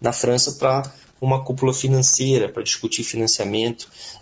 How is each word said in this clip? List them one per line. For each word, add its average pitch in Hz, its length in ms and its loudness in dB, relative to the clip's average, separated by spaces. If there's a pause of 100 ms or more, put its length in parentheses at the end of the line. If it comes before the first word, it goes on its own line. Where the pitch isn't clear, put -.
na 120 100 0
França, 123 400 0
pra 131 300 0 (360)
uma 131 240 0
cúpula 131 300 0
financeira, 131 760 2
pra - 160 -6
discutir - 420 -4
financiamento, 113 840 -2 (340)